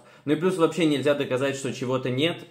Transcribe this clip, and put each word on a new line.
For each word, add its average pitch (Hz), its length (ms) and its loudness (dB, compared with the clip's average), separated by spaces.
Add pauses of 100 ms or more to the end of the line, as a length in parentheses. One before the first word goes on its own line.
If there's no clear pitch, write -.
(260)
ну 143 80 2
и - 20 4
плюс 175 220 0
вообще 165 280 2
нельзя 143 280 2
доказать, 135 420 -2
что 135 160 -6
чего-то 127 380 -4
нет, 147 420 -2